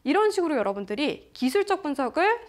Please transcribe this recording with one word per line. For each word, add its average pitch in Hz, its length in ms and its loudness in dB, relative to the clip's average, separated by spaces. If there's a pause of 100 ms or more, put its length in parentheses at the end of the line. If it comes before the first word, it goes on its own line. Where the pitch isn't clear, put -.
이런 392 280 4
식으로 330 240 0
여러분들이 202 800 -2
기술적 381 500 0
분석을 381 640 0